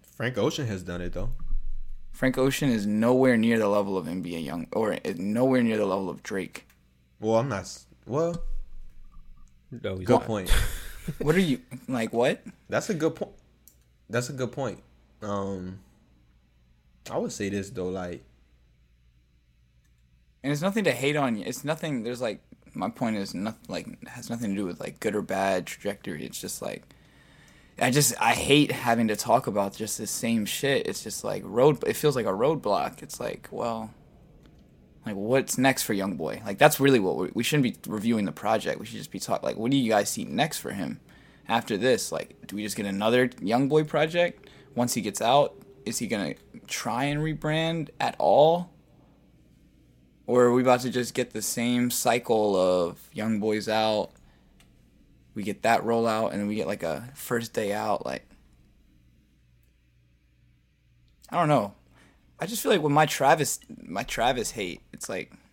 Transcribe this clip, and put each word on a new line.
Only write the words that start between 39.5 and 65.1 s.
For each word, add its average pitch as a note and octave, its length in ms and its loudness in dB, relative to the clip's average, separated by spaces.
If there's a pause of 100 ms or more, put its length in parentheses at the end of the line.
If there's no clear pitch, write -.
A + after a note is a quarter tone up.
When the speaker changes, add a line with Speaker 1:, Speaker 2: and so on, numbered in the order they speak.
Speaker 2:
what A#2 140 0
do C#3 60 4
you A#2+ 120 2
guys G#2 200 4
see G2+ 140 -6
next A#2+ 360 -2
for - 120 -6
him G2 280 -6 (480)
after A2+ 300 0
this? A#2 340 2
Like, - 240 -6 (100)
do G2 100 -12
we G#2 80 -6
just G2+ 120 -6
get G#2+ 100 -4
another A2 440 2 (120)
Young B2 280 2
Boy D#3 140 4
project D#3+ 640 0 (260)
once A#2+ 180 0
he A#2 80 -2
gets G2 200 -4
out? C3 340 4 (300)
Is A#2 140 -4
he A#2 80 -4
gonna G2 280 -2 (320)
try A#2+ 380 -4
and D3 160 -2
rebrand D#3+ 680 -2 (100)
at B2+ 200 -2
all? D#3+ 520 6 (1500)
Or B2 180 6
are A#2+ 100 6
we B2+ 80 4
about B2 200 6
to B2+ 80 -4
just A#2+ 240 -2
get B2 180 -2
the A2 100 -6
same B2 480 0
cycle A2+ 680 2
of F2+ 420 2 (140)
Young A2 260 -2
Boy's G#2+ 300 -2
out, G#2+ 400 0 (1200)
we G#2 100 -8
get G2 180 -6
that A2+ 220 4
rollout, A2+ 480 2
and G2+ 100 -4
then G#2 80 -2
we G#2+ 60 -2
get, E2+ 120 -2
like, G2+ 160 -4
a E2+ 320 -4
first A#2 380 -4
day G#2 180 -2
out? G#2+ 340 -2
Like, C2 220 -8 (3000)
I - 80 -4
don't E3 100 4
know. A2+ 280 4 (680)
I E3 40 -4
just A3 160 -6
feel C4 120 2
like E3+ 80 4
with D3 100 2
my D3+ 140 6
Travis, D3 560 2 (200)
my G2 220 -6
Travis B2 480 0
hate, F#2 300 -6 (100)
it's - 160 -12
like - 240 -8 (220)